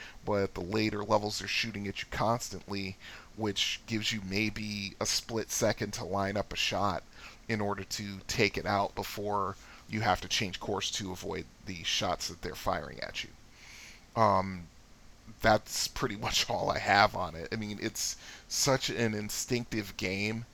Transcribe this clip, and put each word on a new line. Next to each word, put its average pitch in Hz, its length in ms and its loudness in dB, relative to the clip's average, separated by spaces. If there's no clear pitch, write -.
but 104 180 2
at 95 120 0
the 92 60 -6
later 104 420 2
levels 104 360 2
they're 98 100 -4
shooting 101 400 -2
at - 120 -6
you - 100 -10
constantly, 101 840 -2
which 107 500 0
gives 107 260 0
you 110 160 -2
maybe 104 720 -2
a 110 60 0
split - 440 -2
second 104 420 2
to - 120 -6
line 98 320 0
up 98 160 -2
a - 40 -6
shot 98 460 2
in 110 120 0
order 101 240 0
to - 200 -6
take - 280 4
it 76 100 -2
out 101 280 2
before 101 640 -2
you 107 140 -2
have 95 180 4
to 92 80 -8
change 92 320 -2
course 98 300 -2
to 95 220 -4
avoid 85 340 -6
the 92 180 -8
shots - 460 0
that 87 140 -10
they're 82 120 -6
firing 76 460 -2
at - 240 -6
you. - 60 -14
Um, 95 520 4
that's - 480 4
pretty 110 280 -2
<laughs> 110 100 -8
much - 240 2
all 95 200 2
I - 80 2
have 104 380 8
on 87 180 -2
it. 82 180 -8
I 113 40 -2
mean, 104 240 -4
it's - 360 -4
such - 420 2
an 110 240 2
instinctive 107 800 -4
game 104 580 -2